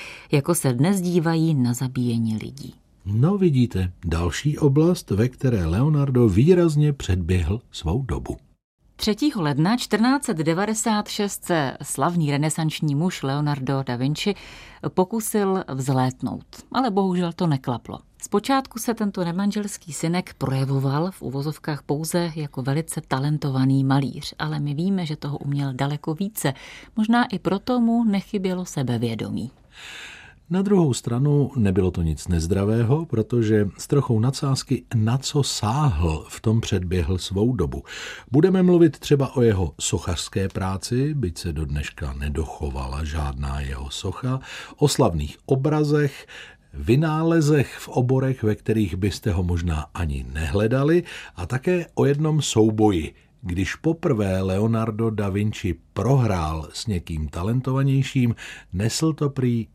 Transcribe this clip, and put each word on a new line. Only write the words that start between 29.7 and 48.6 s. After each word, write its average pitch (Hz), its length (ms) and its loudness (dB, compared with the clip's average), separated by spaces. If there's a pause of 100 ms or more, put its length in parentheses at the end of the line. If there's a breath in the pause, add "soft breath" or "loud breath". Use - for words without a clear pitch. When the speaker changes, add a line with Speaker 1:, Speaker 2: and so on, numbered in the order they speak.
Speaker 2:
Na 185 120 2
druhou 180 320 4
stranu 139 600 2
nebylo 95 340 4
to 90 120 -2
nic 78 260 -2
nezdravého, 104 800 2
protože 110 640 2 (100)
s - 80 -12
trochou 127 340 2
nadsázky, 131 640 0 (100)
na 113 240 2
co 143 240 0
sáhl, 98 840 0
v - 120 -16
tom 113 200 2
předběhl 90 580 0
svou 104 340 0
dobu. 69 300 -2 (480 loud breath)
Budeme 185 320 4
mluvit 170 360 6
třeba 139 380 0
o 127 60 4
jeho 95 380 4
sochařské - 680 -4
práci, 98 640 -4
byť 101 240 -4
se 85 140 -6
do 76 120 -4
dneška 71 540 -6
nedochovala 71 880 -6
žádná 71 560 -6
jeho 67 300 -8
socha, 127 500 -6 (360 loud breath)
o 147 120 2
slavných 82 580 0
obrazech, 147 800 0 (480 loud breath)
vynálezech 156 1040 2
v - 100 -14
oborech, 131 540 0
ve 107 120 2
kterých 104 420 0